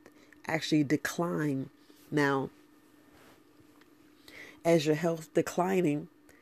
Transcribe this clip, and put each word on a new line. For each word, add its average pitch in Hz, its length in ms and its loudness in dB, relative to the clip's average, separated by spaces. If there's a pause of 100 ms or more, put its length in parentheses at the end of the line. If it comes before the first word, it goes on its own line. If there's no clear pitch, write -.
(460)
actually 156 380 0
decline. 151 840 -2 (420)
Now, 143 380 0 (2250)
as 165 200 4
your 151 100 4
health 165 380 -4
declining, 170 760 0 (320)